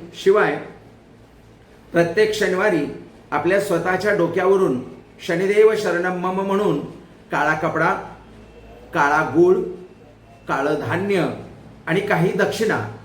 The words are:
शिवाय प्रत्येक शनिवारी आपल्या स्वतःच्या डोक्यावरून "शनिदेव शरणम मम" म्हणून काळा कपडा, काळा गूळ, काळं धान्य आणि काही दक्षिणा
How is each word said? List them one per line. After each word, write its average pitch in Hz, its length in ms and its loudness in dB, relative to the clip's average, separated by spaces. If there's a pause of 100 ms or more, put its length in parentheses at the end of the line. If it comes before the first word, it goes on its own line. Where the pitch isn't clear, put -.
(240)
शिवाय 185 340 4 (1300)
प्रत्येक 170 420 2
शनिवारी 185 520 0 (440)
आपल्या 180 300 0
स्वतःच्या 185 540 -2
डोक्यावरून 180 680 2 (460)
"शनिदेव 202 520 4
शरणम 180 380 -2
मम" 185 240 -2
म्हणून 196 400 0 (520)
काळा 151 220 0
कपडा, 160 380 0 (1040)
काळा 151 280 2 (120)
गूळ, 180 200 6 (920)
काळं 147 320 -2
धान्य 170 480 -2 (580)
आणि 170 140 0
काही 180 320 0
दक्षिणा 185 560 -2 (160)